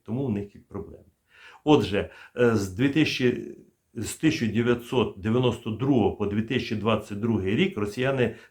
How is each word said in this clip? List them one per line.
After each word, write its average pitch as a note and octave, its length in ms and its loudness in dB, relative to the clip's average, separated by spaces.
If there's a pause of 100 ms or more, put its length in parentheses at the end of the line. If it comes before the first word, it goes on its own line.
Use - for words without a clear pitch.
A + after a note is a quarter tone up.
тому B2+ 220 -4
в C3 40 -2
них G2+ 260 -4
і - 40 -20
проблеми. - 440 -14 (600)
Отже, G2+ 460 4 (280)
е, A#2+ 180 4
з G2+ 140 -2
дві A2+ 200 0
тисячі, - 640 0 (380)
з A2 220 -8
тисяча A#2 380 0
дев'ятсот A#2 640 0
дев'яносто A#2 540 0
другого A2 440 2
по G#2 100 -4
дві G#2 160 0
тисячі A#2 340 -2
двадцять G#2+ 440 -2
другий G#2 360 0
рік F#3+ 220 0
росіяни B2 580 -2 (160)